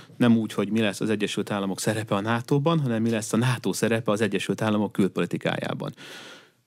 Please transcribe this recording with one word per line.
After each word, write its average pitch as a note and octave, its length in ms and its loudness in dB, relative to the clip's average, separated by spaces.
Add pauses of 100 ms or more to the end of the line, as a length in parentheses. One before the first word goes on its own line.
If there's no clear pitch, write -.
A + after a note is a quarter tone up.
(160)
nem A#2 200 6
úgy, A2 160 0
hogy G2+ 180 -2
mi A2 100 0
lesz G#2 200 0
az G#2+ 100 0
Egyesült G2+ 400 -2
Államok G2 300 -2
szerepe A2 340 -2
a G2 60 2
nato-ban, C#3 600 2
hanem A#2 220 0
mi A2+ 80 2
lesz A2 220 -2
a A2+ 40 2
nato A#2 360 0
szerepe A2 380 0
az G#2 100 2
Egyesült G2+ 420 0
Államok G#2+ 300 0
külpolitikájában, - 1040 -2 (720)